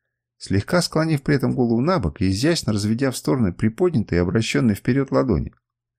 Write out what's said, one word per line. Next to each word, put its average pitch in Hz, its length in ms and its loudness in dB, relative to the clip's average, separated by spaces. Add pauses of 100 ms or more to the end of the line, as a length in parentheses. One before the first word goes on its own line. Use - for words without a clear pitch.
(380)
слегка 101 440 -2
склонив 160 420 -2
при 151 120 2
этом 127 180 0
голову 120 260 0
набок 147 420 -2
и 92 80 2
изящно 123 440 0
разведя 113 380 0
в 127 60 -10
стороны 123 360 0
приподнятые 110 640 0
и - 20 4
обращённые 107 540 2
вперёд 135 360 0
ладони. 127 420 0 (460)